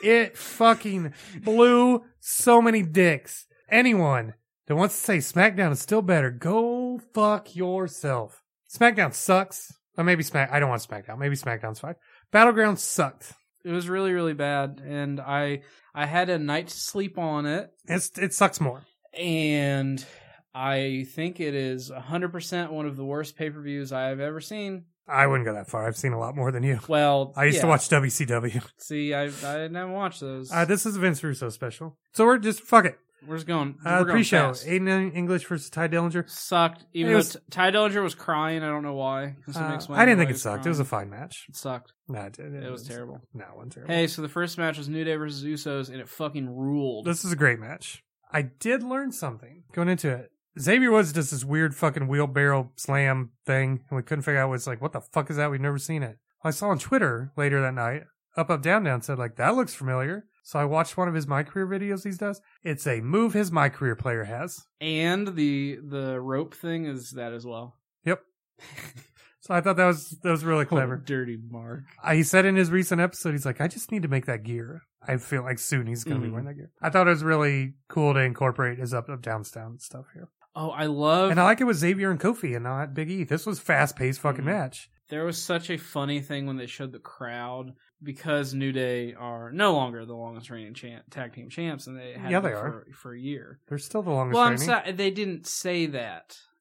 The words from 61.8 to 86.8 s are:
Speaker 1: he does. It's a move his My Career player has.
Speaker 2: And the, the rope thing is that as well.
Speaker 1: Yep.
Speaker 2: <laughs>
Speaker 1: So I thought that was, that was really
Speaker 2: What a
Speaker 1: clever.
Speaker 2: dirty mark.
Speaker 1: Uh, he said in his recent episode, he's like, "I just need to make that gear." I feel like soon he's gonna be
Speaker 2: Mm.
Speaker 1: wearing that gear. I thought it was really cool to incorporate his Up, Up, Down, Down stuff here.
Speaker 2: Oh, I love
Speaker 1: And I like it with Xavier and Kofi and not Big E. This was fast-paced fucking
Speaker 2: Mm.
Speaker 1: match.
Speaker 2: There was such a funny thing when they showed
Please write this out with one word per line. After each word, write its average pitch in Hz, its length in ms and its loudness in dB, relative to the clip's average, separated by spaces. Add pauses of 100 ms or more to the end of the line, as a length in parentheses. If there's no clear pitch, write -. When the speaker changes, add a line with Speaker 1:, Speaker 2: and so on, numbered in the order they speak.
Speaker 1:
he 202 120 -6
does. 202 240 -6 (220)
It's 151 240 -4
a 120 140 0
move 185 320 2
his 202 180 0
My 151 200 4
Career 123 260 -2
player 117 280 -4
has. 120 380 -10 (160)
Speaker 2:
And 170 580 -2
the, 143 460 0
the 135 380 -6
rope 131 340 -4
thing 165 300 -6
is 131 280 -8
that 120 200 -10
as 120 140 -12
well. 120 320 -14 (260)
Speaker 1:
Yep. 175 160 -2 (400)
Speaker 2:
<laughs> - 40 -20 (760)
Speaker 1:
So - 120 -6
I 175 80 4
thought 180 160 2
that 180 100 6
was, 165 220 2 (140)
that 180 80 0
was 156 120 2
really 160 220 2
Speaker 2:
What 135 40 -6
a - 0 -
Speaker 1:
clever. 127 280 2
Speaker 2:
dirty 127 400 -4 (140)
mark. 117 320 -12 (200)
Speaker 1:
Uh, 160 120 4
he 156 80 6
said 185 240 6
in 190 100 6
his 180 140 4
recent 180 320 2
episode, 175 300 -2
he's 143 120 -4
like, 131 160 -4
"I 156 80 0
just - 240 -8
need 214 80 -2
to 165 80 -2
make 135 160 0
that 113 180 -4
gear." 117 380 -8 (260)
I 131 120 0
feel 127 240 -4
like 123 160 -4
soon 127 280 -2
he's 117 160 -6
gonna 135 180 -4
be 117 80 -4
Speaker 2:
Mm. - 40 -4
Speaker 1:
wearing 120 140 -8
that 143 80 -12
gear. - 160 -16 (100)
I 165 80 -2
thought 180 200 6
it - 20 6
was 156 120 2
really 143 520 2 (160)
cool 147 240 2
to 135 60 4
incorporate 123 580 0
his 127 160 -6
Up, 120 160 -6
Up, 131 100 -10
Down, 110 320 -6
Down 113 260 -14
stuff - 360 -16
here. 170 160 -20 (260)
Speaker 2:
Oh, 156 140 -6
I 151 160 -2
love 151 440 4
Speaker 1:
And 170 80 4
I 175 60 6
like 220 160 6
it 262 40 2
with 226 120 2
Xavier 190 340 0
and 170 80 0
Kofi 175 360 -2
and 120 100 -6
not 135 300 -6
Big 156 160 -4
E. 185 140 -4
This 160 200 -2
was 202 160 -6
fast-paced 139 600 0
fucking 135 240 -2
Speaker 2:
Mm. - 20 -2
Speaker 1:
match. 160 420 -4 (220)
Speaker 2:
There 156 160 -4
was 170 160 -6
such 170 260 -4
a 175 80 -4
funny 143 460 -4
thing 139 240 -8
when 135 100 -6
they 123 100 -10
showed 131 260 -12